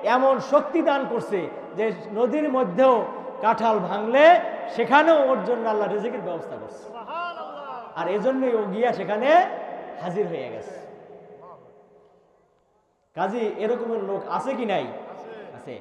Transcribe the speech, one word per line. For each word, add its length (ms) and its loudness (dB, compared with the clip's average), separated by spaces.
এমন 360 4
শক্তি 420 2
দান 180 2
করছে 300 -2
যে 80 0
নদীর 440 0
মধ্যেও 380 4
কাঁঠাল 360 2
ভাঙলে 460 2
সেখানেও 420 6
ওর 140 2
জন্য 240 -2
আল্লাহ 200 0
রিজিকের 400 -4
ব্যবস্থা 340 -8
করছে, 220 -16
আর 120 -4
এজন্যই 520 0
ও 20 -2
গিয়া 200 2
সেখানে 360 -2
হাজির 300 -2
হয়ে 220 -8
গেছে। 220 -14
কাজী 220 -2
এরকমের 680 -2
লোক 160 -4
আছে 180 -4
কি 120 -4
নাই? 180 0
আছে। 240 -14